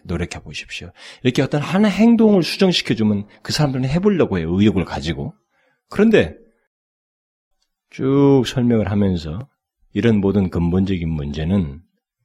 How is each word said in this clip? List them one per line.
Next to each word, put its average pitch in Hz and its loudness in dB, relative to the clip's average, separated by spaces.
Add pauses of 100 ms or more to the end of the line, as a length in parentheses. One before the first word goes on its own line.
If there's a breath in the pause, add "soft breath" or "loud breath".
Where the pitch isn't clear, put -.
노력해 85 -8
보십시오." - -16 (320 loud breath)
이렇게 123 0
어떤 147 -2
하나 196 0
행동을 214 4
수정시켜주면 110 0 (160 soft breath)
그 - -10
사람들은 135 -2
해보려고 160 2
해요. 80 -2
의욕을 95 2
가지고. 71 -8 (540)
그런데 208 2 (1600)
쭉 139 2
설명을 117 0
하면서 95 -2 (460)
이런 107 2
모든 95 0
근본적인 90 -2
문제는 78 -4 (440)